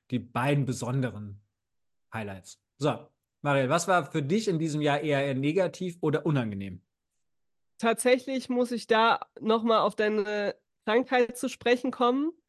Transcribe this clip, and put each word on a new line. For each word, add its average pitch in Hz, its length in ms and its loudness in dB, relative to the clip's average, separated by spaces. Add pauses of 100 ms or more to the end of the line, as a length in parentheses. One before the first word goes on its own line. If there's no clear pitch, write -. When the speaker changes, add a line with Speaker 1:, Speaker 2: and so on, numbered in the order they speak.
(100)
Speaker 1:
die 127 80 -2
beiden 135 480 -2
besonderen 117 760 -6 (720)
Highlights. 117 480 -12 (160)
So, 131 300 -4 (340)
Mariel, 139 280 0
was 170 180 0
war 175 220 2
für 156 120 -2
dich 208 260 -2
in 170 100 0
diesem 151 240 -2
Jahr 143 180 2
eher, 143 260 0
eher 139 80 -2
negativ 170 680 -2
oder 156 240 0
unangenehm? 101 560 -4 (960)
Speaker 2:
Tatsächlich 247 720 0
muss 247 240 0
ich 226 160 -6
da 220 320 4 (200)
noch 220 220 2
mal 220 180 4
auf 196 140 2
deine 208 600 -2 (280)
Krankheit 247 540 2
zu 269 100 -2
sprechen 247 440 0
kommen. 269 400 2 (160)